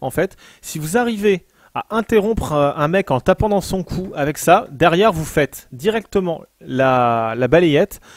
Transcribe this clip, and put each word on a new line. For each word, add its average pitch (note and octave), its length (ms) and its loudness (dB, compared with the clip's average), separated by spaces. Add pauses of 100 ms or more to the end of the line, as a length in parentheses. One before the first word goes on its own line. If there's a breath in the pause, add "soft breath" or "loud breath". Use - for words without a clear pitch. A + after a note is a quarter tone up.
en C3+ 80 -6
fait, - 280 -4 (240 loud breath)
si - 180 -12
vous D#3 180 -4
arrivez G#3+ 480 0 (300 soft breath)
à - 100 -6 (100)
interrompre A3 580 0
un, C#3+ 220 2
un D3+ 120 0
mec F#3+ 240 0
en B2+ 80 2
tapant G3 300 0
dans G3+ 120 0
son F#3 220 -6
cou F#3 320 -8
avec D3 240 -4
ça, F#3 320 4
derrière E3+ 420 2
vous D#3 120 -4
faites - 480 -2
directement F#3 680 -4 (180)
la, B2 800 0
la B2+ 100 0
balayette. D#3+ 520 2 (180 loud breath)